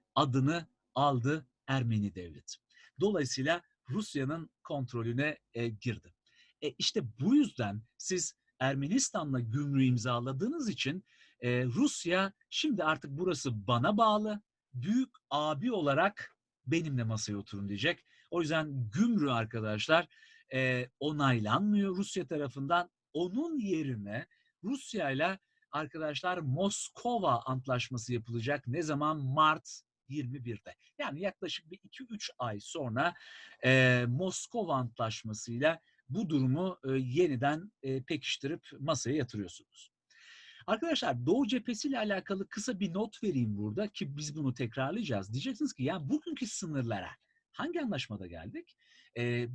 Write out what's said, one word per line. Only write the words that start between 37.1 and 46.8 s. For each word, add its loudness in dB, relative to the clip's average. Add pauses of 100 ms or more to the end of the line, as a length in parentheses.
e, -2
pekiştirip -6 (120)
masaya 0
yatırıyorsunuz. -6 (720)
Arkadaşlar 0
Doğu 4
Cephesi -2
ile -2
alakalı -2
kısa -4
bir 0
not -4
vereyim 2
burada -2
ki -6
biz -8
bunu -2
tekrarlayacağız. -4
Diyeceksiniz -2
ki -6
ya -2
bugünkü -4
sınırlara -4 (420)